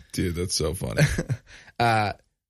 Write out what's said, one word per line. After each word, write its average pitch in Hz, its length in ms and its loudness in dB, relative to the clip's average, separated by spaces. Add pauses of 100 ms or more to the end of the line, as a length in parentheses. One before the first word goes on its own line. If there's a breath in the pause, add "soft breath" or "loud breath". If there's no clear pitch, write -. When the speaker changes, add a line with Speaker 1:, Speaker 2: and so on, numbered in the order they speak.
(120)
Speaker 1:
Dude, 90 240 -2
that's 90 180 -4
so 78 200 0
funny. - 320 0
Speaker 2:
<laughs> - 60 0 (680 loud breath)
Uh, 110 320 2 (380)